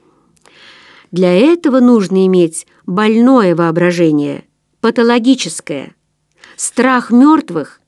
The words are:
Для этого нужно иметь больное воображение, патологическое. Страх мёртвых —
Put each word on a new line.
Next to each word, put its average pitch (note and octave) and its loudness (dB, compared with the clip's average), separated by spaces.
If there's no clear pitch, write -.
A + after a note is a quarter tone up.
Для F3+ 0
этого C4+ 2
нужно F#3+ 2
иметь F3 -2
больное G#3+ 0
воображение, E3 -2
патологическое. A#3 -2
Страх B3 -2
мёртвых — B3 0